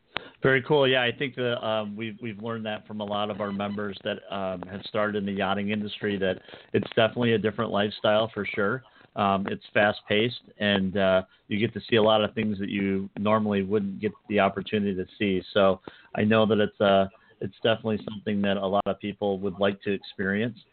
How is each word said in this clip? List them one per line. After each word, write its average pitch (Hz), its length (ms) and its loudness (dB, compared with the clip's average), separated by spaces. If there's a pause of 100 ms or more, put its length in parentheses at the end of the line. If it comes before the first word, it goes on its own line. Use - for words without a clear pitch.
(420)
Very 131 200 4
cool. 139 260 4
Yeah, 131 140 4
I 120 140 2
think 139 200 -6
that, 120 280 -2
um, 107 320 -2
we've, 110 240 -8
we've 107 220 -10
learned 113 240 -6
that 107 200 -8
from 107 140 -10
a 104 40 -6
lot 104 260 0
of 101 100 -4
our 101 120 -2
members 101 500 -4
that, 104 160 -2 (160)
um, 92 280 -4
have 92 240 -12
started 104 300 0
in 98 80 -2
the 101 80 -2
yachting 98 380 0
industry, 104 480 -4
that 92 220 0 (320)
it's - 240 0
definitely 117 380 2
a 107 40 4
different 104 320 -2
lifestyle 107 640 0
for 101 100 -4
sure. 110 380 -2 (320)
Um, 98 340 0
it's 104 140 -6 (100)
fast-paced, 107 680 2 (180)
and, 101 380 0
uh, 92 260 4 (260)
you 104 100 -2
get 110 160 0
to 101 140 -8
see 117 80 4
a 107 60 6
lot 107 220 4
of 98 100 -2
things 107 240 -2
that 98 120 -4
you 98 380 -2 (100)
normally 104 440 2
wouldn't 98 380 -2
get 101 120 -4 (160)
the 101 120 2
opportunity 98 540 0
to 90 120 -6 (120)
see. 95 240 0 (120)
So 95 260 4 (360)
I 107 80 0
know 110 220 4
that 107 120 4
it's, 104 220 0
uh, 98 260 4 (340)
it's - 220 -8
definitely 113 380 0 (100)
something 101 320 -4
that 98 140 0
a 98 100 -4
lot 101 200 0
of 98 120 -4
people 101 400 -2
would 95 220 -6
like 101 220 0
to 101 100 -2
experience, 101 640 -4 (140)